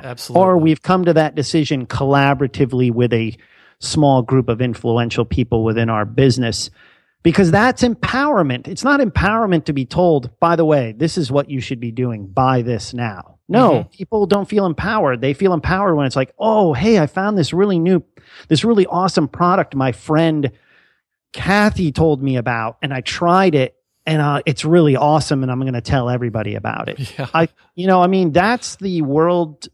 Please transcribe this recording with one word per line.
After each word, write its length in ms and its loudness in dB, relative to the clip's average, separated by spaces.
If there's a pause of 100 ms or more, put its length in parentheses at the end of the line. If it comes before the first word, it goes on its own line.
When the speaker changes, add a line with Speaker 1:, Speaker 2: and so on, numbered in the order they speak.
Speaker 1:
Absolutely. 420 -2
Speaker 2:
Or 140 4
we've 240 2
come 220 0
to 80 4
that 240 0
decision 500 -2
collaboratively 1040 0
with 220 0
a 240 -6 (420)
small 440 2
group 260 0
of 120 -2
influential 640 -2
people 380 -2
within 260 0
our 160 -2
business, 640 0 (540)
because 300 2
that's 320 0
empowerment. 840 -2
It's 160 -10
not 160 2
empowerment 680 0
to 60 -2
be 140 -4
told, 540 0
"By 160 2
the 80 2
way, 320 0
this 200 -2
is 140 -2
what 180 0
you 120 -6
should 200 -8
be 120 -8
doing. 340 -6
Buy 360 0
this 300 -6
now." 460 -10 (100)
No, 220 4
Speaker 1:
Mm-hmm. 200 0
Speaker 2:
people 360 -4
don't 220 -2
feel 180 0
empowered. 540 -2
They 140 -2
feel 180 0
empowered 440 0
when 100 0
it's 100 -6
like, 240 -2
"Oh, 320 2
hey, 260 2
I 80 2
found 320 -2
this 140 0
really 260 0
new, 240 2 (460)
this 160 2
really 220 4
awesome 420 0
product 480 0
my 160 0
friend 580 0 (840)
Kathy 600 0
told 300 0
me 140 0
about, 460 -4
and 120 -4
I 80 -6
tried 520 2
it, 220 0 (300)
and, 160 0
uh, 240 -2
it's 180 -2
really 320 4
awesome, 460 0
and 100 -2
I'm 100 -4
gonna 200 -4
tell 260 0
everybody 460 -4
about 340 -8
it." 100 -10
Speaker 1:
<laughs> 200 -12
Yeah. 160 -8
Speaker 2:
I, 140 2 (260)
you 120 -6
know, 160 4
I 40 4
mean, 260 2
that's 440 0
the 260 -4
world 720 -2